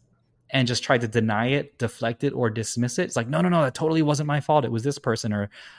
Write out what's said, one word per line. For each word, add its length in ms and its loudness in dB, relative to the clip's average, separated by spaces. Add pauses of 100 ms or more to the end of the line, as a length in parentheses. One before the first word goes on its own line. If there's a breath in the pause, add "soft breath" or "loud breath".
(500)
and 180 2
just 160 -2
tried 160 4
to 80 -2
deny 400 0
it, 300 -2
deflect 440 -4
it, 80 0
or 200 0
dismiss 480 -2
it. 60 0
It's 120 -6
like, 120 -2
"No, 120 0
no, 80 2
no, 140 4
that 120 0
totally 280 2
wasn't 260 0
my 120 0
fault. 240 2
It 60 -4
was 140 -2
this 140 -2
person," 340 -2
or, 180 -2 (280 loud breath)